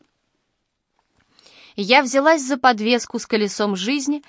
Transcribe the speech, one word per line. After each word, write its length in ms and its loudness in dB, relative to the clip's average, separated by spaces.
Я 260 2
взялась 400 2
за 140 -2
подвеску 600 0
с 80 -8
колесом 500 -2
жизни 520 -4